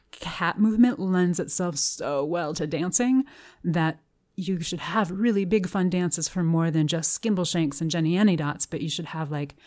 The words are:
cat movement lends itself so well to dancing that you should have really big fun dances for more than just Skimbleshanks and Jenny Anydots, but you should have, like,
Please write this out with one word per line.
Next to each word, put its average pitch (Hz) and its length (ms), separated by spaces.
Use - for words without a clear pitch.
cat 170 480
movement 220 400
lends 180 400
itself 175 380
so 139 480
well 160 300
to 160 100
dancing 208 580
that 160 360
you 180 260
should 170 180
have 175 320
really 202 340
big 185 220
fun 185 240
dances 175 360
for 180 160
more 165 280
than 156 160
just 165 340
Skimbleshanks 175 580
and 160 120
Jenny 170 240
Anydots, 165 520
but - 140
you 160 80
should 165 160
have, 160 240
like, 143 260